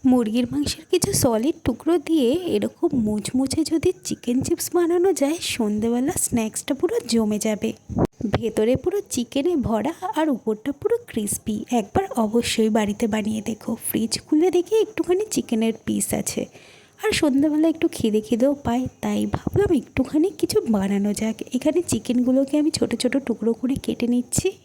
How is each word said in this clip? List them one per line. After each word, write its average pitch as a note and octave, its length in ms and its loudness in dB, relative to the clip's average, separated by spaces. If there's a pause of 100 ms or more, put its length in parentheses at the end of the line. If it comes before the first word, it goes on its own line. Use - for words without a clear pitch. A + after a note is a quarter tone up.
মুরগির A#3+ 400 2
মাংসের C#4 400 -4
কিছু F#4 200 2 (100)
সলিড A#3+ 440 2
টুকরো D4 320 0 (100)
দিয়ে D4 240 2 (240)
এরকম A3 360 0 (140)
মুচমুচে B3 600 -2
যদি D#4+ 260 0 (140)
চিকেন - 400 -2
চিপস - 300 -2
বানানো F4 400 4
যায়, C#4+ 240 0 (120)
সন্ধেবেলা A#3 720 0
স্ন্যাক্সটা - 560 -2
পুরো F4+ 200 -2 (140)
জমে G#3+ 300 2
যাবে। A3 300 -2 (600)
ভেতরে A3 460 2
পুরো F#4 220 -2 (100)
চিকেনে C#4 520 -2
ভরা A3 320 -2 (220)
আর D#4 140 2
উপরটা A3 440 -2
পুরো A#4 220 -2 (120)
ক্রিসপি। - 480 -4 (160)
একবার A#3+ 340 0 (120)
অবশ্যই A3 600 2
বাড়িতে G#3 300 0
বানিয়ে G#3+ 340 -2
দেখো। A3 300 -6 (100)
ফ্রিজ - 320 -2 (100)
খুলে D#4 280 4
দেখি F4 300 0
একটুখানি F#4 500 0
চিকেনের A3+ 420 0 (100)
পিস G#3 300 -2
আছে, - 280 -4 (580)
আর G#4+ 140 0
সন্ধেবেলা D4+ 560 2
একটু D#4+ 240 0
খিদে G#3+ 280 0
খিদেও B3 320 2 (100)
পায়, B3 200 0 (180)
তাই G#3 200 -2 (120)
ভাবলাম - 440 0
একটুখানি D4 500 0 (120)
কিছু G4 180 0 (120)
বানানো G3+ 440 0
যাক। A3 240 -4 (160)
এখানে D4+ 340 0
চিকেনগুলোকে B3+ 680 0
আমি D4+ 140 2
ছোট - 280 -2
ছোট B3 140 0 (120)
টুকরো A3+ 280 -2
করে B3+ 300 -2
কেটে A3+ 240 -2
নিচ্ছি। B3 420 0 (160)